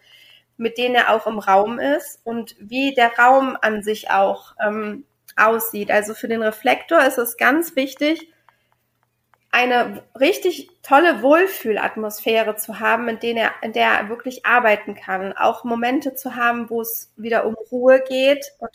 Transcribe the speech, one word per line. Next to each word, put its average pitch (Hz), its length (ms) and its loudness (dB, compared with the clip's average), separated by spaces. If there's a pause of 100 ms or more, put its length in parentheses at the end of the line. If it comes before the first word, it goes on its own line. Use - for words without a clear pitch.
(580)
mit 226 180 -4
denen 247 180 0
er 220 200 4
auch 220 120 -2
im 220 120 -4
Raum 202 400 2
ist - 460 -4
und 226 360 -8
wie 254 320 -2
der 233 260 2
Raum 262 420 4
an 214 220 -2
sich 214 280 -6
auch, 196 520 0
ähm, 208 420 -6 (320)
aussieht. 220 540 0
Also 208 220 0
für 220 160 -8
den 226 140 -4
Reflektor 262 600 0
ist 277 140 2
es 240 220 -4
ganz 302 360 0
wichtig, 294 560 -2 (1200)
eine 240 500 0 (160)
richtig 349 520 0 (120)
tolle 285 400 4
Wohlfühlatmosphäre 220 1300 0
zu 208 240 -12
haben, 226 300 0
in 226 100 -6
der 233 180 -4
er, 226 140 0 (120)
in 220 100 -8
der 233 160 2
er 208 200 0
wirklich 240 380 -10
arbeiten 214 480 2
kann. 190 380 -6
Auch - 320 -2
Momente 247 500 -2
zu 240 220 -10
haben, 240 340 -2
wo 233 100 -4
es - 360 -10
wieder 220 300 -2
um 226 100 -4 (160)
Ruhe 254 280 6
geht 269 600 0
und 226 140 -12